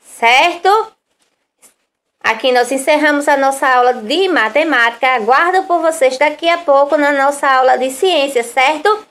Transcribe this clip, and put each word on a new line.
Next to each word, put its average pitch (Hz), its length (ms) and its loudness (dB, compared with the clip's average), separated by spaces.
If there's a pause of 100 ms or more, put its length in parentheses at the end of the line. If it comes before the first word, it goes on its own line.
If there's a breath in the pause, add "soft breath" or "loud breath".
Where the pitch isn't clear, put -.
certo? 302 680 0 (1500)
Aqui 220 320 -2
nós 247 180 0
encerramos 294 560 0
a 294 100 2
nossa 269 300 -2
aula 247 280 2
de 269 340 -2
matemática. 247 800 0
Aguardo 277 560 0
por 349 160 -2
vocês 320 380 0
daqui 302 300 -2
a 339 100 0
pouco 285 380 2
na 285 140 0
nossa 285 380 0
aula 262 280 2
de 254 140 -4
ciência, 277 540 -2
certo? 302 680 -2